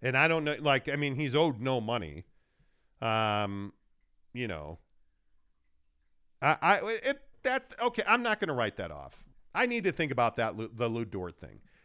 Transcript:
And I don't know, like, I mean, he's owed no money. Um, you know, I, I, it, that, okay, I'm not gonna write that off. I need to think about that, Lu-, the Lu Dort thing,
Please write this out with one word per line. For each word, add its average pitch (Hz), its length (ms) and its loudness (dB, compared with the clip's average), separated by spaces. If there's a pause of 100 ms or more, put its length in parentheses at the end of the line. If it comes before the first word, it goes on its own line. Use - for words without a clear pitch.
And 127 160 0
I 147 100 6
don't 165 160 2
know, 147 160 0
like, 139 300 2
I 139 60 0
mean, 143 200 0
he's 135 200 -2
owed 147 260 4
no 131 180 0
money. 101 460 -4 (760)
Um, 104 720 0 (600)
you 120 140 -6
know, 80 320 -8 (1600)
I, 151 200 2
I, 180 140 6 (280)
it, 277 180 -2 (220)
that, 262 380 -2
okay, 233 260 0
I'm 233 160 4
not 220 160 0
gonna 170 140 0
write 117 240 0
that 87 140 -6
off. 71 320 -14 (300)
I 233 120 2
need 240 180 -2
to 180 80 2
think 147 200 -2
about 120 260 2
that, 110 200 0
Lu-, 110 160 -6
the 117 160 0
Lu 117 160 -2
Dort 92 320 -8
thing, 53 220 -18 (260)